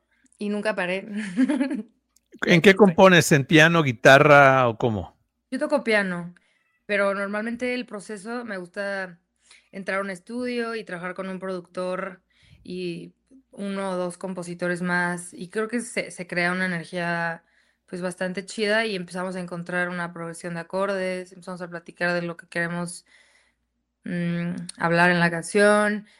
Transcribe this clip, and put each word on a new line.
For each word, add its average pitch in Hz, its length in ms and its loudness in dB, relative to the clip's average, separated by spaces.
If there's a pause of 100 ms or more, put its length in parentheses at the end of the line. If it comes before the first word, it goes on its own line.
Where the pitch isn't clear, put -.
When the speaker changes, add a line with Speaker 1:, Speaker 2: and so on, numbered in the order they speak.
(380)
Speaker 1:
y 208 120 -6
nunca 208 260 -2
paré. 190 320 -4
<laughs> 214 880 -4 (480)
Speaker 2:
¿En 170 160 4
qué 180 100 8
Speaker 1:
Sí. 196 40 6
Speaker 2:
compones? 190 560 6
¿En 139 140 4
piano, 165 380 6
guitarra 135 840 8
o 113 100 -2
cómo? 107 400 -2 (340)
Speaker 1:
Yo 262 80 -6
toco 294 240 -2
piano, 185 500 -2 (520)
pero 202 280 0
normalmente 214 600 -6
el 247 120 -6
proceso 214 600 -12
me 208 120 -10
gusta 185 640 -10 (520)
entrar 190 280 -6
a - 20 -4
un 196 80 -6
estudio 233 680 -8
y 220 80 -10
trabajar 180 300 -10
con 190 160 -10
un 190 100 -10
productor 185 840 -8 (420)
y 175 500 -10 (380)
uno 196 400 -8
o 180 40 -4
dos 180 220 -6
compositores 175 640 -6
más, 175 520 -4
y 175 160 -16
creo 220 180 -6
que 233 140 -6
se, - 300 -8
se 175 160 -14
crea 175 240 -2
una 185 140 -2
energía, 170 800 -6 (440)
pues, 180 140 -10
bastante 185 440 -6
chida 214 400 -2
y 214 100 -4
empezamos 180 400 -8
a 185 40 -8
encontrar 175 500 -6
una 175 240 -8
progresión 170 420 -10
de 170 40 -6
acordes, 185 720 -4
empezamos 180 300 -14
a 180 80 -12
platicar 175 440 -6
de 175 80 -2
lo 170 160 -8
que - 100 -20
queremos, 175 580 -6 (960)
mm, 175 480 -6 (260)
hablar 170 340 4
en 175 80 4
la 170 120 4
canción. 208 760 2 (140)